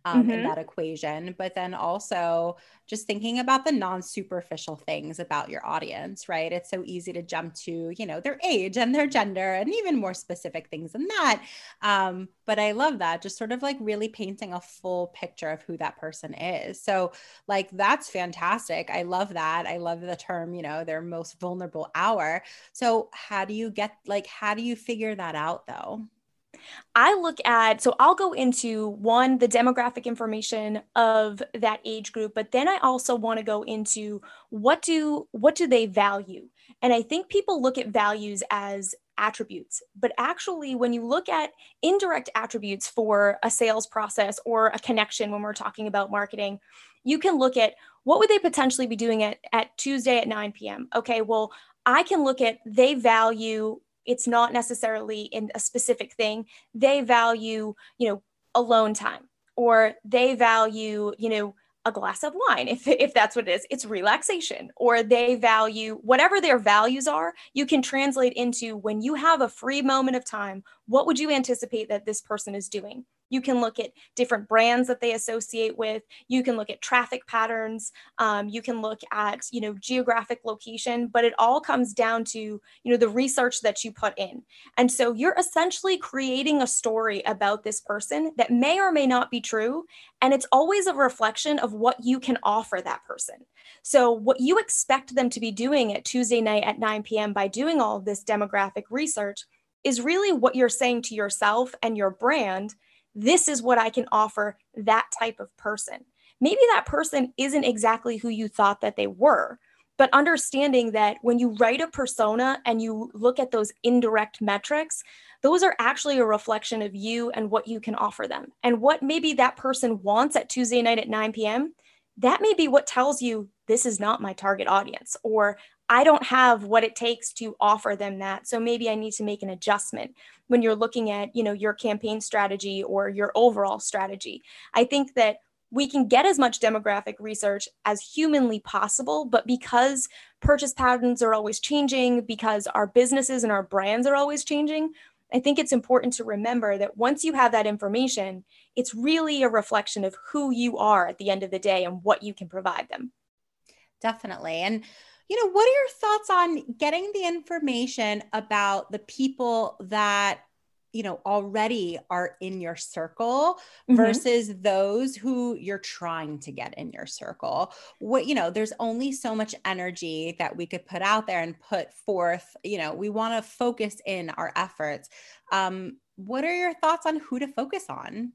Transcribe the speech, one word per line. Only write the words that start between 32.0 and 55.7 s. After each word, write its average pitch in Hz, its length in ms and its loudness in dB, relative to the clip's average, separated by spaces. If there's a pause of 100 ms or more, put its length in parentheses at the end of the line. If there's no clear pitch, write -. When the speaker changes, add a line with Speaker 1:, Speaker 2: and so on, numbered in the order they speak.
Speaker 2:
group, 214 240 -6
but 214 160 -6
then 262 160 2
I 381 120 0
also 254 360 -2
wanna 220 300 -4
go 214 180 -4
into 214 580 -6 (300)
what 233 320 2
do, 302 480 -2
what 262 240 4
do 339 140 0
they 233 180 4
value? 202 600 -2 (340)
And 247 100 6
I 233 100 2
think 320 260 -4
people 403 340 0
look 262 160 0
at - 100 -6
values 208 640 -2
as 202 460 -6 (200)
attributes, 208 640 -6 (140)
but 240 240 -2
actually 302 560 -4
when 240 180 0
you 233 140 -4
look 311 220 -2
at 320 240 -2 (300)
indirect 349 520 0
attributes 208 540 -6
for 202 560 2
a 226 60 0
sales 226 360 0
process 208 580 -2
or 220 240 4
a 226 120 -6
connection, 214 500 -2
when 208 120 -6
we're 208 100 -8
talking 214 340 -8
about 202 240 -2
marketing, 202 480 -4 (460)
you 302 160 0
can 359 180 2
look 262 180 4
at 220 180 4 (300)
what 277 140 6
would 427 120 4
they 415 80 6
potentially 262 480 2
be 226 100 -4
doing 220 280 0
at, 208 140 -4 (140)
at 226 240 0
Tuesday 254 420 2
at 226 100 0
nine 208 240 -6
P 214 160 -12
M? 226 260 -10
Okay, 226 280 0
well, 220 300 -2 (320)
I 277 200 4
can 359 180 0
look 269 180 0
at 226 240 0
they 247 300 4
value, 220 840 2 (240)
it's 247 240 -2
not 233 240 4
necessarily 220 720 -4
in 214 340 -8
a - 20 -8
specific - 540 -2